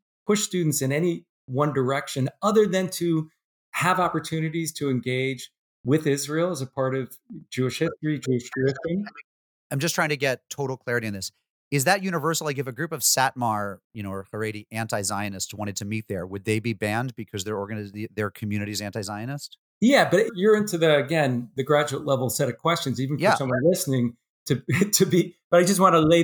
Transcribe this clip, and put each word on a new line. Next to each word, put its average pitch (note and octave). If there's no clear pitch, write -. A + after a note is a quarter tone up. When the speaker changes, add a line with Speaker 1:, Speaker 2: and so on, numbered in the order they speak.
Speaker 1:
push G#3
students E3
in C3
any E3+
one C#3+
direction C3+
other G#3
than F#3
to E3
have F3+
opportunities D#3+
to C#3+
engage B2+
with D#3
Israel D3
as C#3
a C3
part C3
of C3
Jewish B2+
history, D3+
Jewish B2+
tradition. C#3
Speaker 2:
I'm C#3
just D#3+
trying E3
to D3+
get C3
total C3
clarity A#2+
on G#2
this. F#2+
Is C#3
that F#3+
universal? E3
Like, C#3+
if C3
a C3
group D#3
of D#3
Satmar, A2
you G#2+
know, G2
or G2
Haredi G#2+
anti-Zionists G#2
wanted G2+
to G#2
meet G#2+
there, F#2
would G2
they A2
be A2+
banned A2
because G2+
their G#2+
organiz-, G#2
their G#2
community G#2
is G2+
anti-Zionist? G#2+
Speaker 1:
Yeah, B3
but G3
you're G#3
into G#3
the, D#3+
again, C3+
the C3+
graduate D3
level C3
set C#3
of A#2+
questions, D3
even C3+
for D3
Speaker 2:
Yeah. F#3+
Speaker 1:
someone B2+
listening C3
to, B2+
<laughs> G3+
to F#3
be, -
but -
I -
just F3+
wanna F3
lay E3